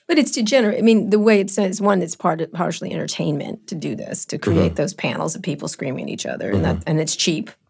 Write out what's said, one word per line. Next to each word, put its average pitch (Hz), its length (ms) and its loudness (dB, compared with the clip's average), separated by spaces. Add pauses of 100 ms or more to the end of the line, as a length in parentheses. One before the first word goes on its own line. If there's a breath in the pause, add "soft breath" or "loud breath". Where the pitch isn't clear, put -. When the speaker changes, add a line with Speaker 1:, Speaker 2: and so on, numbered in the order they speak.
Speaker 1:
But 339 120 4
it's 254 120 4
degenerate. 226 460 2
I - 40 0
mean, 214 300 6
the 214 80 6
way 214 200 6
it 196 100 0
says, 190 300 -2
one, 196 220 2
it's 165 140 -4
part 160 260 0
of, 160 100 -6
partially - 400 -4
entertainment - 760 -4
to - 80 -8
do 147 200 -6
this, - 300 -8
to - 120 -6
create 170 360 2
Speaker 2:
Mm-hmm. - 20 -14
Speaker 1:
those - 180 -2
panels 160 420 -4
of 185 60 -12
people 156 280 -4
screaming - 360 -6
at - 40 -8
each - 160 -8
other. 98 260 -6
And, 101 140 2
that, - 120 0
Speaker 2:
Mm-hmm. 85 120 -6
Speaker 1:
and 156 100 2
it's 151 160 -2
cheap, - 360 -2 (180)